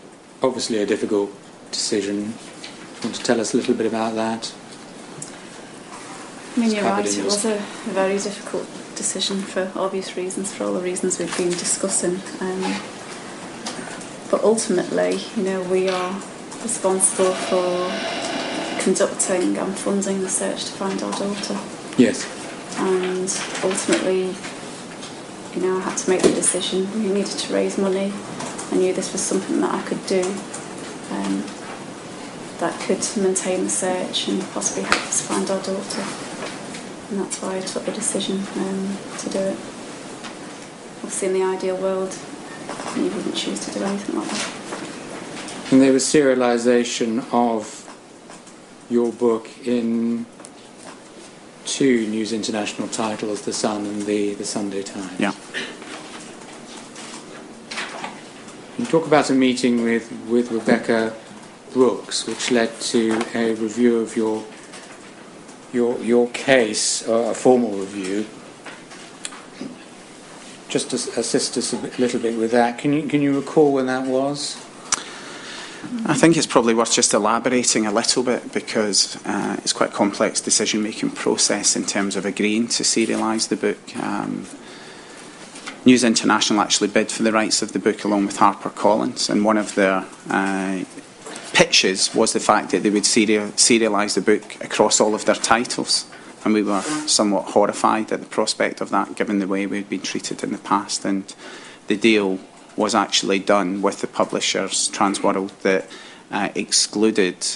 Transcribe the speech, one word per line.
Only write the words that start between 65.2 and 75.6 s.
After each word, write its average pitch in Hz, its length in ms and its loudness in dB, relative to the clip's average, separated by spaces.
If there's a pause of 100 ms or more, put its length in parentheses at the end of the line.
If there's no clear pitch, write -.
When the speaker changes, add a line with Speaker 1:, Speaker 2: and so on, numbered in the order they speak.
Speaker 1:
your, 120 280 2
your 120 300 6
case, - 800 2
or 117 240 2
a - 20 -2
formal 123 380 6
review. 98 560 -4 (2500)
Just - 220 -2
to 127 60 0
s-, - 200 -4
assist - 400 0
us 117 160 0
a 120 40 0
bit, - 200 -6
little 123 220 2
bit 117 180 0
with 113 140 2
that. 120 260 4
Can 147 160 2
you, 151 140 0
can 147 140 2
you 143 140 4
recall 143 380 6
when 131 140 2
that 131 180 0
was? 135 520 0 (1500)